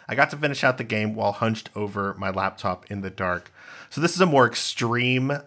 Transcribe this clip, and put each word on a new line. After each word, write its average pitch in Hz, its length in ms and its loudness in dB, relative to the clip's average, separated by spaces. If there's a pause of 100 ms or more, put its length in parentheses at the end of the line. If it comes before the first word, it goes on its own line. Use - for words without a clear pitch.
I - 60 -6
got 147 160 4
to 147 60 -8
finish 143 260 -2
out 127 160 2
the 131 60 -6
game 107 320 -2
while 101 160 0
hunched 113 420 -2
over 101 420 -4
my 98 140 -4
laptop 95 580 -4
in 101 120 -6
the 95 100 -6
dark." 90 420 -4 (380)
So - 100 -6
this 175 140 2
is 175 80 -2
a 190 40 6
more 139 200 6
extreme, 123 840 0 (160)